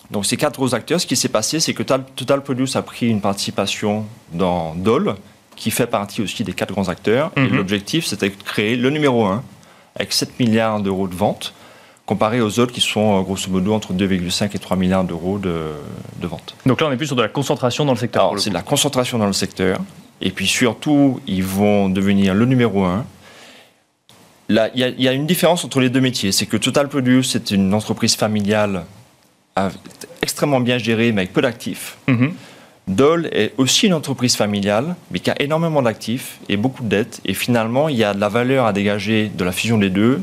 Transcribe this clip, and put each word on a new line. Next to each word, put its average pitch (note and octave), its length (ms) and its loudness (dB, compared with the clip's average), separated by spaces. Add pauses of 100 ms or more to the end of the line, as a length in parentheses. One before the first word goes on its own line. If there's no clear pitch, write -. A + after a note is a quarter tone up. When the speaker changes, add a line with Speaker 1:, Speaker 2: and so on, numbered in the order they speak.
(100)
Speaker 1:
Donc G#2 160 -4
ces A#2+ 100 -2
quatre D3 220 -2
gros B2+ 160 2
acteurs, C#3 260 -2
ce - 60 -4
qui B2+ 100 -2
s'est B2 140 0
passé, A2+ 300 0
c'est C3 120 0
que A#2+ 100 -4
Total, C3 220 0 (100)
Total C#3 280 0
Produce C3 340 -2
a G2+ 60 0
pris - 260 -4
une G#2+ 140 2
participation G#2 800 -2 (300)
dans F2 400 -2
Dole, A2+ 400 0 (420)
qui - 140 -4
fait A#2+ 160 0
partie G2+ 340 -4
aussi G#2 240 -4
des F#2 80 -4
quatre F#2+ 220 -6
grands F#2+ 160 0
acteurs. A#2 460 0
Et C#3+ 40 0
Speaker 2:
Mhm. B2 160 2
Speaker 1:
l'objectif, G#2 480 -2
c'était G2+ 240 -2
de G2 60 -2
créer A2+ 420 -2
le B2 140 2
numéro C#3 340 2
un, G2+ 180 0 (540)
avec - 160 -6
sept - 260 -4
milliards A2 420 2
d'euros G2 280 -2
de F2+ 60 -8
ventes, G#2 400 -4 (500)
comparé A#2 380 0
aux G#2+ 160 0
autres B2 160 2
qui - 80 -2
sont, G#2+ 360 2
euh, F#2+ 40 2
grosso F#2 280 -4
modo F#2+ 220 0
entre G#2+ 220 -2
deux F#2 100 2
virgule F2+ 260 0
cinq G2+ 240 -2
et G2 40 -6
trois - 180 -4
milliards F#2 280 2
d'euros F2 340 -4
de, E2 320 -4 (500)
de E2+ 60 -6
ventes. - 280 -12 (120)
Speaker 2:
Donc C3 160 4
là, D#3 60 2
on C#3+ 40 0
est B2 60 -2
plus D#3 80 -4
sur C#3+ 100 -2
de A#2+ 60 2
la G#2+ 60 2
concentration C#3 580 0
dans C#3 60 2
le A#2 60 0
secteur, G#2+ 220 -2
Speaker 1:
Alors, F#2+ 120 4
Speaker 2:
pour G2+ 40 -2
le G2+ 60 -4
Speaker 1:
c'est G#2+ 80 -2
Speaker 2:
coup. F#2+ 40 -2
Speaker 1:
de F2 40 -2
la F2 40 -4
concentration B2+ 540 0
dans G#2+ 100 2
le G2 60 2
secteur. F#2+ 460 -2 (420)
Et F#2+ 100 0
puis F#2+ 160 -6
surtout, C3+ 800 2
ils F#2 160 -2
vont G2 460 2
devenir G2 460 2
le G#2+ 100 4
numéro A#2 400 4
un. F#2 220 0 (1400)
Là, G#2+ 260 2
il B2 60 -2
y B2+ 40 2
a, B2+ 40 0
il B2+ 140 -6
y C3 60 4
a B2+ 40 2
une C#3 140 -2
différence E3+ 380 2
entre C3+ 160 -2
les B2+ 80 4
deux B2+ 140 2
métiers. A#2 280 0
C'est G2+ 160 0
que A2+ 120 -2
Total C3+ 300 2
Produce, C3 420 4
c'est - 200 -4
une G2 220 2
entreprise A2 420 0
familiale, G#2 680 0 (760)
euh, F#2+ 120 0 (500)
extrêmement D3 400 0
bien B2 180 2
gérée, A#2 340 2
mais G2+ 100 0
avec F#2 100 -4
peu - 80 2
d'actifs. A#2 560 -4 (120)
Speaker 2:
Mhm. C3 240 2 (540)
Speaker 1:
Dole C#3+ 460 2
est G#2+ 240 0
aussi C3+ 300 2
une F#3+ 80 4
entreprise C3+ 420 -2
familiale, G#2 580 0 (160)
mais F2 100 -4
qui - 100 -2
a - 100 -2
énormément D#3 400 0
d'actifs A#2 580 -4 (120)
et G2+ 80 2
beaucoup B2+ 240 -2
de A#2 60 -4
dettes. G2+ 360 0
Et G2 80 -2
finalement, A#2+ 560 0
il C#3+ 80 -2
y A2+ 80 4
a G#2 80 2
de G2+ 80 -2
la G#2 80 2
valeur B2 380 2
à G#2+ 80 2
dégager G#2 600 0
de - 100 -4
la F2+ 80 0
fusion A2 260 0
des G2+ 100 4
deux. A2 340 2